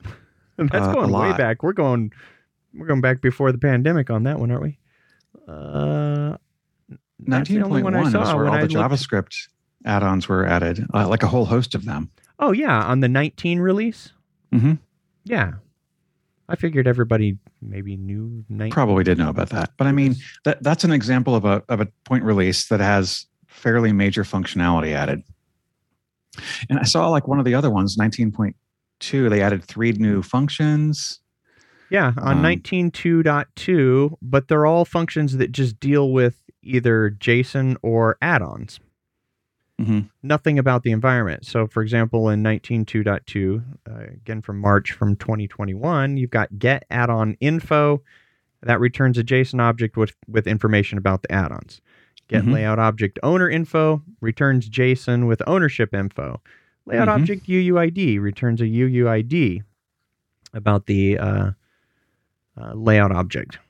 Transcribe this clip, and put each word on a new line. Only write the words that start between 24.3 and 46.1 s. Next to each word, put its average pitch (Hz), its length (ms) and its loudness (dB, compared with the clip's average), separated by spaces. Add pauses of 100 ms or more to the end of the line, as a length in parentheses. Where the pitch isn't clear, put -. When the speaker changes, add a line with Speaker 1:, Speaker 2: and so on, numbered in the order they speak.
Speaker 2:
added. 71 320 -4 (1500)
And 135 100 0
I 127 40 0
saw, 165 260 2
like, 151 180 0
one 143 120 0
of 127 60 0
the 123 100 2
other 139 160 2
ones, 98 260 -2
nineteen 110 340 0
point 104 240 -4 (440)
two, 131 300 0
they 101 120 2
added 98 220 0
three 117 300 -2
new 104 280 0
functions. 151 1000 -2 (680)
Speaker 1:
Yeah, 165 280 2
on 135 200 0
Speaker 2:
Um, 147 40 4
Speaker 1:
nineteen 175 500 0
two 165 320 2
dot 147 320 2
two, 143 640 2
but 135 280 0
they're 151 160 4
all 170 200 4
functions 156 520 -2
that 131 160 0
just 123 260 -2
deal 139 320 2
with 123 320 2 (180)
either 117 480 2
jason 127 720 0
or 113 400 2
add-ons. 110 580 -4 (1000)
Speaker 2:
Mm-hmm. 107 200 0 (200)
Speaker 1:
Nothing 147 380 0
about 127 240 2
the 120 80 0
environment. 113 540 0
So, 113 220 -2
for 110 140 -4
example, 113 480 0
in 107 120 0
nineteen 110 440 -2
two 107 180 -2
dot 101 240 -2
two, 98 340 -2 (280)
uh, 110 140 -14 (100)
again 110 280 -12
from 101 180 -10
March 101 340 -2
from 101 240 0
twenty 107 300 -6
twenty-one, 135 680 -4